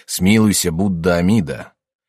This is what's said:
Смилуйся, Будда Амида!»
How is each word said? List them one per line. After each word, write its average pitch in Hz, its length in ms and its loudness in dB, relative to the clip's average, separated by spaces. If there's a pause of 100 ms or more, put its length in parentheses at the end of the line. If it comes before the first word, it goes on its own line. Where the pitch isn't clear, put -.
Смилуйся, 101 640 0
Будда 87 460 -2
Амида!» 90 560 -2 (360)